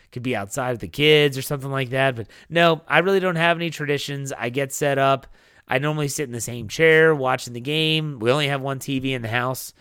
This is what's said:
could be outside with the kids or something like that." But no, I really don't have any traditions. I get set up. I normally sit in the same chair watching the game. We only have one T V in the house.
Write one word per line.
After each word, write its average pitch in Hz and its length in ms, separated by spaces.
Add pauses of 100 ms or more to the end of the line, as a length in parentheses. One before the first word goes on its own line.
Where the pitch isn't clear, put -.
(100)
could 123 120
be 120 140
outside 123 360
with 113 80
the 98 80
kids 147 500
or 135 40
something 139 280
like 135 200
that." 135 240
But 113 140 (220)
no, 165 360
I 143 120
really 190 220
don't 180 160
have 170 200
any 170 140
traditions. 139 640
I 120 180
get 135 240
set 139 240
up. 135 280 (400)
I 131 120
normally 151 300
sit 151 160
in 123 80
the 117 80
same 117 280
chair 160 460
watching 127 400
the 120 60
game. 156 580
We 113 120
only 147 180
have 139 120
one 135 200
T 135 180
V 131 160
in 123 80
the 113 60
house. 123 520